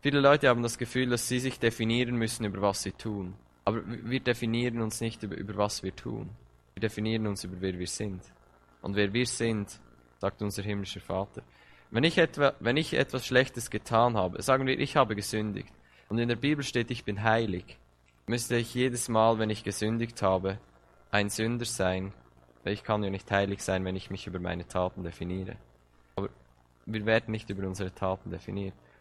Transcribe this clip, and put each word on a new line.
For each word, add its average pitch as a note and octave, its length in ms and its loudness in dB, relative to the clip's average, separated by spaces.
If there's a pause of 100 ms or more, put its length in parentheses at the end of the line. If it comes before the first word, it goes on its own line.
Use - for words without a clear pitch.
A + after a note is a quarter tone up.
Viele C#3+ 180 4
Leute C#3 300 8
haben A#2+ 140 4
das A#2 140 -2
Gefühl, B2+ 320 0
dass A#2+ 180 0
sie B2+ 120 0
sich B2+ 200 -4
definieren A#2 560 2
müssen, A2+ 300 -2
über G2 160 -4
was G2+ 220 2
sie F#2+ 80 -4
tun. G2 440 -8 (300)
Aber A2 120 0 (120)
w-, A#2 140 -8
wir A#2+ 160 -2
definieren A#2 640 0
uns A2 200 -2
nicht A2+ 220 -6
über, G2 120 -6
über G2 200 -8
was G#2 260 0
wir F#2+ 140 -6
tun. A2 340 -8 (460)
Wir - 60 -6
definieren A2 460 -2
uns G2+ 160 -4
über F#2 180 -10
wer F#2+ 160 -2
wir F2+ 100 -6
sind. G2 340 -6 (600)
Und G2 140 -2
wer G2+ 180 4
wir B2 120 2
sind, A2+ 540 -2 (400)
sagt G2 220 -4
unser G#2 220 -4
himmlischer G2+ 360 -6
Vater. - 420 -6 (500)
Wenn A#2+ 120 2
ich E3 140 4
etwa, D3 420 4
wenn A#2+ 160 2
ich D#3 180 0
etwas C3+ 320 0
Schlechtes B2+ 440 2
getan A2+ 480 4
habe, F#2 240 0
sagen C3+ 240 2
wir, C3 140 0
ich - 160 -2
habe A#2 200 4
gesündigt, G#2 560 -4 (380)
und A2+ 100 0
in A#2 80 2
der A#2+ 80 2
Bibel C#3+ 280 0
steht, A#2 280 -2
ich A#2 140 -6
bin G2+ 180 -4
heilig, A2 540 0 (500)
müsste A#2+ 280 0
ich A#2 180 0
jedes A#2+ 360 0
Mal, A2+ 300 6
wenn A2 100 2
ich G#2+ 140 -4
gesündigt A2+ 580 -2
habe, F#2+ 380 2 (500)
ein G#2 200 2
Sünder A#2 360 -2
sein, F#2 480 0 (500)
weil G2+ 100 0
ich G#2 100 -6
kann G#2 200 0
ja G2 60 -2
nicht G2 220 -6
heilig G2+ 300 2
sein, F#2+ 240 0
wenn F#2 100 -2
ich - 140 -10
mich - 180 -8
über F2+ 120 -6
meine F2 280 -4
Taten F2+ 360 -2
definiere. F2+ 520 -6 (600)
Aber G2+ 140 -4 (560)
wir G#2+ 200 -4
werden A2 260 2
nicht A2 180 -6
über G2 180 -4
unsere F#2 260 -4
Taten F#2+ 360 -2
definiert. G2 460 -8 (260)